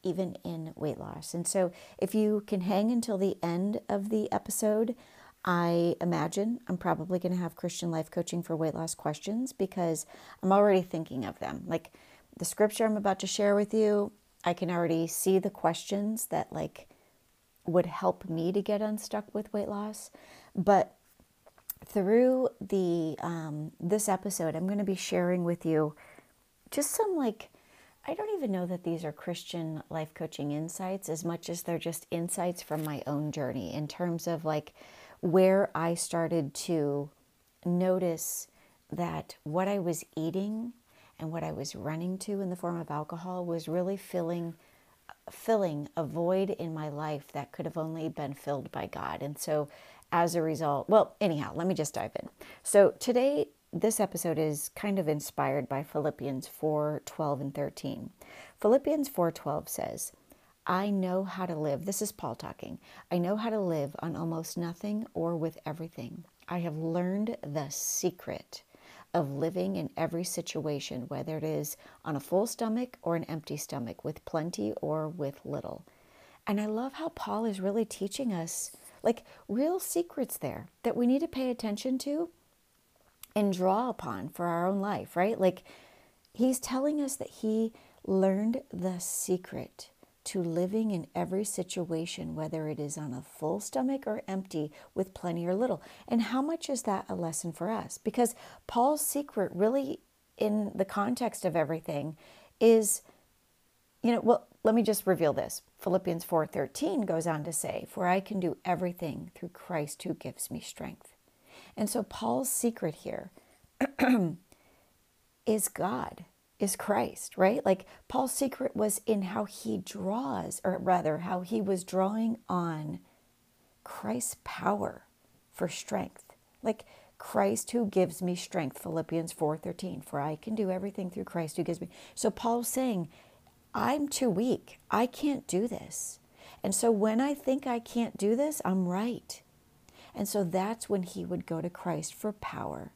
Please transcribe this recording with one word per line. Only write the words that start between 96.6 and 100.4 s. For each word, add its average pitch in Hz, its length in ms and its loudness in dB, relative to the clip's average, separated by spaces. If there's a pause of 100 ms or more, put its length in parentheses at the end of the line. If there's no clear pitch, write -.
is 262 140 -2
that 202 260 0
a 190 60 -2
lesson 165 360 -2
for 170 180 -4
us? - 280 -6
Because 233 380 2 (320)
Paul's 285 380 4
secret 285 480 0
really, 254 460 2 (380)
in 214 360 2